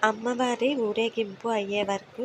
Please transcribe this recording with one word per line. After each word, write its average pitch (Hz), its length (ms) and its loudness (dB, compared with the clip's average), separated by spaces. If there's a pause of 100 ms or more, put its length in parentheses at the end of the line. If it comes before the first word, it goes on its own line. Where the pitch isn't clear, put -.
అమ్మవారి 240 600 2 (160)
ఊరేగింపు 220 680 -2
అయ్యే 202 340 0
వరకు 196 340 -4